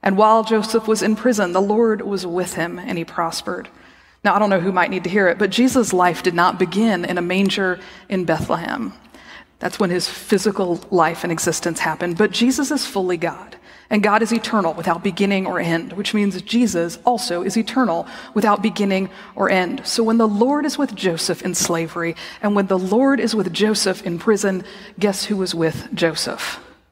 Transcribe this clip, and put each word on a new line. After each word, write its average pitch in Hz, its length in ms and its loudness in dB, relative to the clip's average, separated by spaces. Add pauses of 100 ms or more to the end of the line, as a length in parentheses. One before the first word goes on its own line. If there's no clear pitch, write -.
And 196 140 0
while 220 260 6
Joseph 220 440 0
was 214 140 2
in 214 140 2
prison, 208 380 0
the 185 80 4
Lord 214 400 2
was 196 240 -4
with 180 280 -4
him 170 240 -4
and 185 200 -6
he 165 80 -4
prospered. 175 640 -6 (540)
Now, 196 120 4
I 202 40 4
don't 208 100 4
know 196 100 4
who 185 120 0
might 180 180 2
need 185 140 -4
to 180 60 -4
hear 196 180 4
it, 170 100 2
but 208 140 2
Jesus' 240 420 4
life 180 300 2
did 180 100 2
not 170 260 2
begin 185 460 2
in 175 120 -2
a 175 40 -2
manger 185 580 0 (300)
in 185 160 -2
Bethlehem. 165 680 -2 (680)
That's - 200 -6
when 190 120 2
his 180 180 -2
physical 190 840 0
life 170 320 2
and 175 80 -2
existence 165 480 -2
happened. 170 380 -2
But 208 140 4
Jesus 262 400 2
is 285 140 -2
fully 185 320 -2
God, 160 380 -6 (340)
and 214 140 2
God 214 180 2
is 226 120 0
eternal 202 400 0
without 170 300 -2
beginning 196 440 0
or 180 120 -2
end, 165 340 -2
which 202 200 -6
means 202 280 0
Jesus 185 640 0
also 190 360 0
is 190 140 -2
eternal 220 520 0 (260)
without 208 280 4
beginning 190 480 0 (260)
or 190 140 0
end. 185 380 0
So - 160 0
when 226 140 2
the 226 100 6
Lord 254 380 2
is 302 120 -2
with 269 180 -2
Joseph 175 480 -2
in 180 120 -4
slavery, 165 600 -2 (260)
and 202 140 2
when 196 120 2
the 190 120 2
Lord 240 400 4
is 226 160 0
with 185 180 0
Joseph 202 520 0
in 170 140 -4
prison, 196 440 0 (360)
guess 196 260 0
who 208 120 -2
was 180 180 -2
with 160 380 -2
Joseph? - 680 -2 (320)